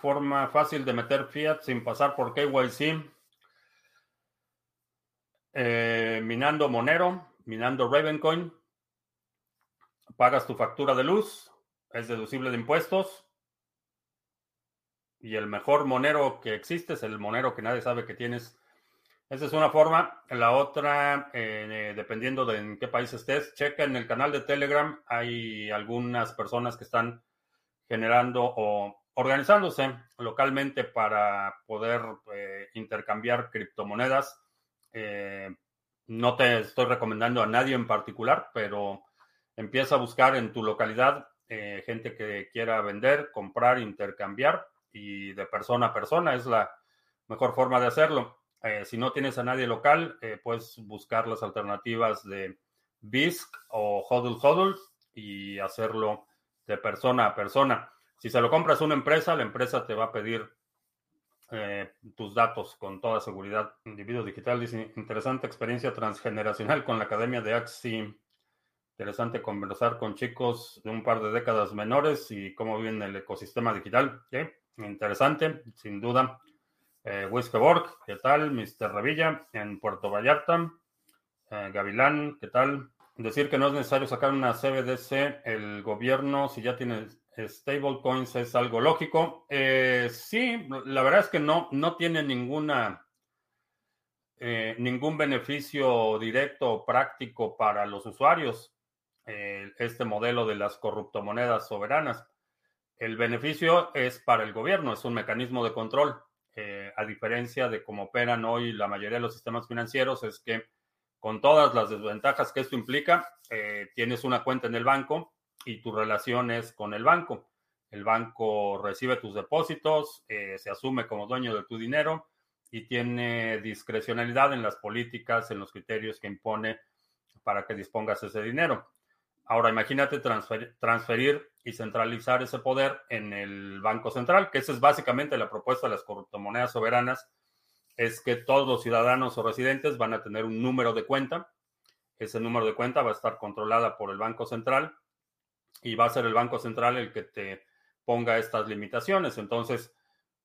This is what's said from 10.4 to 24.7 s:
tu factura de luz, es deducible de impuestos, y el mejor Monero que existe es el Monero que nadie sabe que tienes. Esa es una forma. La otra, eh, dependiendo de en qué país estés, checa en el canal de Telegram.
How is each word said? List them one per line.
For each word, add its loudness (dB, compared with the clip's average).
tu -4
factura 0
de 2
luz, 0
es -8
deducible -4
de -2
impuestos, 0
y -8
el -2
mejor 2
Monero 2
que -4
existe -6
es -10
el -6
Monero -2
que -10
nadie -2
sabe -2
que -12
tienes. -8
Esa -6
es -4
una 4
forma. 4
La 4
otra, 2
eh, -6
dependiendo -2
de 0
en -10
qué -6
país -2
estés, -4
checa 0
en 0
el -4
canal 0
de -2
Telegram. 0